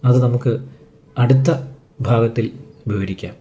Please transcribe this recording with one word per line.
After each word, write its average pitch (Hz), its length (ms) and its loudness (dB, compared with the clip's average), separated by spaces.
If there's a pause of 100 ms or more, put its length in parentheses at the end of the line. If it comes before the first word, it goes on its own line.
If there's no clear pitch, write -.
അത് 127 180 6
നമുക്ക് 120 280 0 (640)
അടുത്ത 127 320 4 (520)
ഭാഗത്തിൽ 113 440 2 (420)
വിവരിക്കാം. 95 540 -6